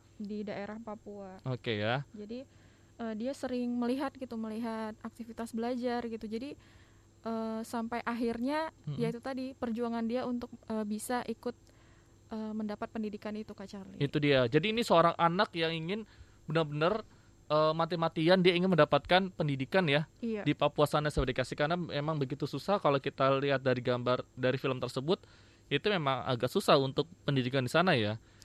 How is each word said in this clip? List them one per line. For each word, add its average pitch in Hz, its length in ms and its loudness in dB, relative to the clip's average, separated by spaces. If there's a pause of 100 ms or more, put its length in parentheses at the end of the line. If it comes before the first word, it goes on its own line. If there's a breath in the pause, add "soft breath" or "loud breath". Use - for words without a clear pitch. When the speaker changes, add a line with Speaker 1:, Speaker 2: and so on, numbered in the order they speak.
(140)
Speaker 1:
di 208 280 -10
daerah 202 360 -10
Papua. 202 640 -14
Speaker 2:
Oke 123 340 -4
ya. 113 260 0 (100)
Speaker 1:
Jadi, 214 300 -12 (560 soft breath)
eh, 226 160 -8
dia 233 180 -6
sering 247 400 -4
melihat 247 400 -2
gitu, 254 240 -12
melihat 220 640 -6
aktivitas 226 500 -12
belajar 240 540 -4
gitu. 226 220 -8
Jadi, 226 280 -8 (680 soft breath)
eh, 220 400 -4
sampai 233 400 -4
akhirnya, 240 680 -2 (140)
Speaker 2:
Mm-mm. 147 120 -6
Speaker 1:
ya 240 120 0
itu 233 100 -6
tadi, 262 360 -6
perjuangan 233 480 -2
dia 233 220 -2
untuk, 247 240 -4 (160)
eh, 220 200 -2
bisa 214 400 -4
ikut, 240 300 -6 (720 soft breath)
eh, 220 240 -8
mendapat 214 360 -6
pendidikan 214 440 -8
itu, 214 200 -10
Kak 202 140 -14
Charlie. 196 320 -16
Speaker 2:
Itu 143 200 0
dia. 139 280 4
Jadi 156 240 2
ini 226 100 0
seorang 170 340 6
anak 170 380 2
yang 165 180 0
ingin 165 320 -6 (420 soft breath)
benar-benar, 160 600 0 (420 soft breath)
eh, 156 260 4
mati-matian 165 640 4
dia 180 140 8
ingin 175 160 4
mendapatkan 175 600 6
pendidikan 147 540 0
ya 147 220 2 (120)
Speaker 1:
Iya. 220 240 -4
Speaker 2:
di 147 100 2
Papua 147 320 4
sana, 151 240 2
Sahabat 139 220 0
Dikasih, 127 260 -4
karena 151 200 0
memang 151 400 -4
begitu 139 280 -4
susah. 170 340 -2
Kalau 143 200 4
kita 135 380 0
lihat 135 240 0
dari 127 200 2
gambar 123 420 0 (100)
dari 127 240 0
film 131 220 -2
tersebut, 131 440 -2 (440 soft breath)
itu 143 200 0
memang 139 380 0
agak 127 240 0
susah 196 280 4
untuk 135 300 2 (160)
pendidikan 135 380 0
di 123 80 0
sana 175 260 4
ya. 110 240 2 (260 soft breath)